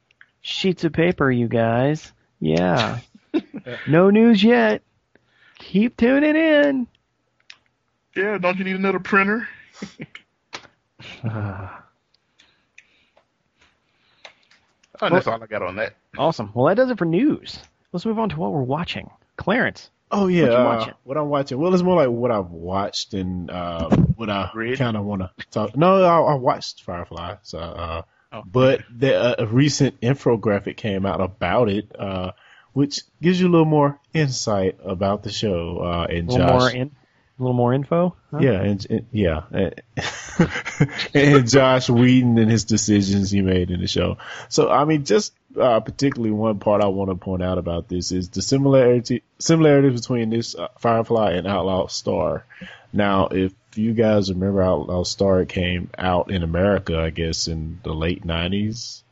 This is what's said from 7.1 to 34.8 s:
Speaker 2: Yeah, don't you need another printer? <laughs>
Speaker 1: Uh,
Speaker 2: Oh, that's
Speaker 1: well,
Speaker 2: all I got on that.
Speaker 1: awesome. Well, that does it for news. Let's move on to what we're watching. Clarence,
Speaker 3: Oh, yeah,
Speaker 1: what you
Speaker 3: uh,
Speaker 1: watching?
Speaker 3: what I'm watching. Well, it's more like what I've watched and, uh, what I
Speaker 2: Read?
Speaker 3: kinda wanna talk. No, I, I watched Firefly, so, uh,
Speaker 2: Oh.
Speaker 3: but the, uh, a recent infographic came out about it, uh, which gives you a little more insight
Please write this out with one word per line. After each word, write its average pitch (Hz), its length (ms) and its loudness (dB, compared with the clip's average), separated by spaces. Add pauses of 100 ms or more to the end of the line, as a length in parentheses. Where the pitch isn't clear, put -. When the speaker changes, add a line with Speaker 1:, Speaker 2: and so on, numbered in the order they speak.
Speaker 2:
Yeah, 196 220 -2
don't 180 200 -2
you 190 60 -4
need 190 120 -4
another 190 220 0
printer? 202 540 0
<laughs> - 60 -20 (1700)
Speaker 1:
Uh, 104 440 -8 (3250)
Speaker 2:
Oh, 208 60 0
that's 135 180 2
Speaker 1:
well, 113 100 -2
Speaker 2:
all 113 60 -10
I 113 40 -20
got 107 160 -6
on 92 140 -6
that. 110 180 -6 (240)
Speaker 1:
awesome. 131 340 -2
Well, 120 140 2
that 180 80 2
does 254 160 2
it 226 80 -6
for 175 80 -2
news. 170 520 -2 (340)
Let's 175 120 -8
move 220 140 -4
on 220 120 -2
to 147 60 -8
what 190 160 -6
we're 156 100 -2
watching. 147 480 -6 (260)
Clarence, - 520 -2 (220)
Speaker 3:
Oh, 202 160 0
yeah, 175 160 4
Speaker 1:
what 131 80 4
you 117 60 4
Speaker 3:
uh, 123 80 4 (120)
Speaker 1:
watching? 113 180 -6 (100)
Speaker 3:
what 131 120 -8
I'm 151 120 -2
watching. 139 300 -2
Well, 175 140 0
it's 180 100 2
more 180 140 2
like 139 180 4
what 120 160 0
I've 98 200 -2
watched 92 640 -6
and, 92 360 -6
uh, 85 380 -8
what - 400 0
I 98 260 -4
Speaker 2:
Read? 117 220 -6
Speaker 3:
kinda 117 240 -2
wanna 101 300 -6 (200)
talk. 107 260 -4
No, 185 260 4
I, 165 300 4
I - 20 0
watched - 480 -4
Firefly, 87 600 -12
so, - 160 -14
uh, 82 420 -8 (300)
Speaker 2:
Oh. 107 120 -16
Speaker 3:
but 127 380 2 (120)
the, 120 240 2
uh, 120 200 2
a 117 80 -2
recent 127 560 2
infographic 110 760 0
came 98 300 -4
out 90 160 -2
about 92 480 0
it, 101 280 -4
uh, 92 340 -8 (420)
which 143 260 -2 (220)
gives 180 180 2
you 185 80 2
a - 20 2
little 165 140 6
more 147 340 2 (140)
insight 117 720 -2